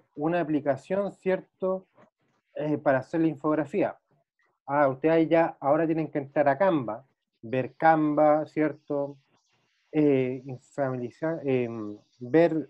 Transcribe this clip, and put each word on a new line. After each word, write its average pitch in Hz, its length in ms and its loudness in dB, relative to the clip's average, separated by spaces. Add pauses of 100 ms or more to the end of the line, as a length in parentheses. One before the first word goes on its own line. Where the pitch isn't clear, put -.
(160)
una 165 260 -2
aplicación, 151 720 -4
¿cierto? 190 720 -6 (680)
Eh, 151 220 -4
para 139 220 0
hacer 160 220 -4
la 160 60 2
infografía. 151 680 -2 (680)
Ah, 143 240 2
ustedes 139 260 0
ahí 165 120 2
ya, 165 320 2
ahora 156 260 2
tienen 160 260 -4
que - 60 -4
entrar 143 320 0
a 135 80 0
Canva, 135 480 0 (360)
ver 123 340 -4
Canva, 151 720 2
¿cierto? 143 720 -4 (720)
Eh, 135 520 2 (300)
familiarizar, 135 720 -6
em, 117 520 -2 (220)
ver 156 500 2